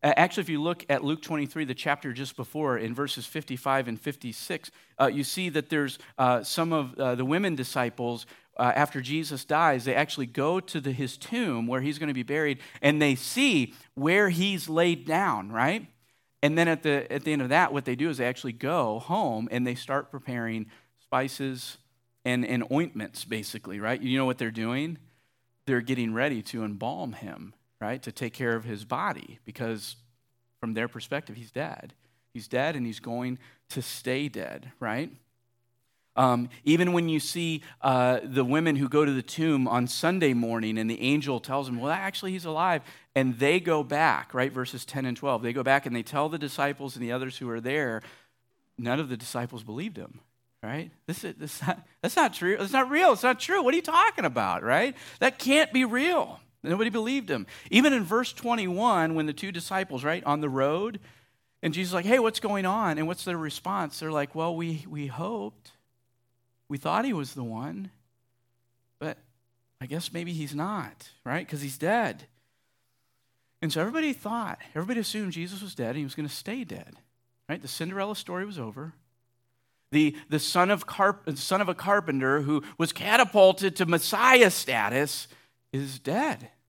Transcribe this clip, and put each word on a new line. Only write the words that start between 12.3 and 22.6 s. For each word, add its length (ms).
and 200
they 140
see 600
where 340
he's 400
laid 380
down, 440
right? 360
And 160
then 80
at 160
the, 300
at 100
the 100
end 100
of 80
that, 220
what 120
they 100
do 160
is 80
they 80
actually 260
go 460
home 540
and 120
they 120
start 340
preparing 560
spices 760
and, 200
and 260